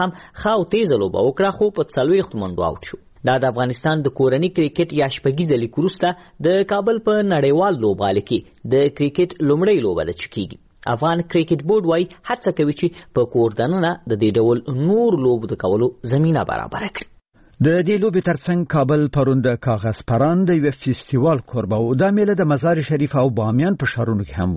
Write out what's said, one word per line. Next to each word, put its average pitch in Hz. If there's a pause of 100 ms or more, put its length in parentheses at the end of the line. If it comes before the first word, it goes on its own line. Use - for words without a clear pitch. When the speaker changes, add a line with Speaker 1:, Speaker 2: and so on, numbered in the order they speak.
Speaker 1:
هم 180 (300)
ښه 214
او 180
تیزه 196
لوبه 95
وکړه، 139
خو 208
په 170 (120)
څلوېښت 160
منډو 90
آوټ -
شو. - (300)
دا 127
د 123
افغانستان 127
د 135
کورني 135
کرکټ 165
یا 139
شپږیزه 147
لیک 117
وروسته 175 (360)
د 185
کابل 214
په 214
نړیوال 160
لوبغالي 98
کې 120 (340)
د - (240)
کرکټ 147 (180)
لومړۍ 175
لوبه 82
ده 87
چې -
کیږي. 101 (380)
افغان 165 (120)
کرکټ 165
بورډ 208
وایي 170 (240)
هڅه 247
کوي 151
چې 175 (320)
په 123 (120)
کور 117
دننه 170 (180)
د - (100)
دې 110
ډول 117 (280)
نور 214
لوبو 117
د -
کولو 107 (120)
زمینه 143
برابره 57
کړي. - (540)
Speaker 2:
د 135 (180)
دې 208
لوبې 185
ترڅنګ 175 (160)
کابل 147 (120)
پرون 135
د 120
کاغذ 110
پران 156
د 170
یوه 139
فیستیوال 131
کوربه 107
و. 120
دا 190
میله 202
د 170
مزار 156
شریف 143
او 131
بامیان 117
په 135
ښارونو 110
کې -
هم 92